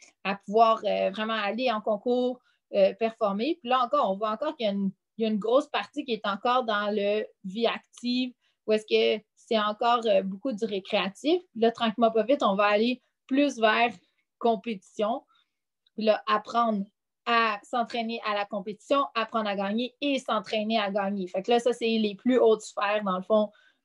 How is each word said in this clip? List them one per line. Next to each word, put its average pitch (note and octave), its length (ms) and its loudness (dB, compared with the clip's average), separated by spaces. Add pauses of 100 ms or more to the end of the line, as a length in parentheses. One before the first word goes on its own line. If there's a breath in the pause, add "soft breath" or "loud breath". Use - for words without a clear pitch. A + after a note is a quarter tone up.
(220 soft breath)
à G3 140 -4
pouvoir, A3 480 4
euh, F#3+ 260 0
vraiment A3 240 -4
aller A3 380 -2
en G#3+ 80 -2
concours, B3 600 -2 (340)
euh, G3 200 4
performer. A3+ 680 -2
Puis A#3+ 80 -12
là B3+ 160 2
encore, B3 260 0
on F#3+ 60 -2
voit G#3+ 140 -4
encore D4 240 -6
qu'il A3+ 120 -4
y - 20 2
a G3 40 -2
une, G3 200 -2 (240)
il A3 60 -4
y - 20 -2
a A3 40 0
une A3 100 -2
grosse A#3+ 280 2
partie - 380 -6
qui B3 80 -4
est G#3+ 140 -6
encore A#3+ 380 0
dans G#3 300 -2
le G#3 320 -2 (160)
vie G#3 240 -4
active, B3 640 -4 (340)
où G#3+ 60 0
est-ce G#3+ 140 0
que A3 360 2 (120)
c'est - 240 -2
encore, A3+ 480 0
euh, G3 160 4
beaucoup G3 300 -6
du G#3+ 140 -6
récréatif. G3+ 720 -2 (100)
Puis A3 120 -8
là, A#3 100 4
tranquillement, A3+ 400 0
pas A3+ 100 2
vite, C4+ 220 2
on G3+ 100 2
va G#3 120 2
aller A3 360 2 (240)
plus C4+ 320 0
vers A3 320 2 (480)
compétition. A3 840 -2 (720)
Puis G#3+ 100 -6
là, G#3 220 2
apprendre G#3+ 600 0 (400)
à A3+ 360 0
s'entraîner A#3 600 -4
à G#3+ 100 -4
la G3+ 120 -2
compétition, G#3+ 580 -2 (100)
apprendre A3 340 -2
à G3+ 60 -2
gagner G#3 460 -2
et C#4+ 180 0
s'entraîner A3 600 -2
à G3+ 120 -2
gagner. G3 380 -2
Fait F#3+ 140 -4
que A#3 80 -2
là, A#3+ 80 6
ça, A#3+ 160 0
c'est A3+ 240 0
les G#3 160 0
plus B3 240 2
hautes A3 240 4
sphères, G#3 420 -4
dans F#3 120 -2
le F#3+ 60 -6
fond, G#3+ 280 2 (340 soft breath)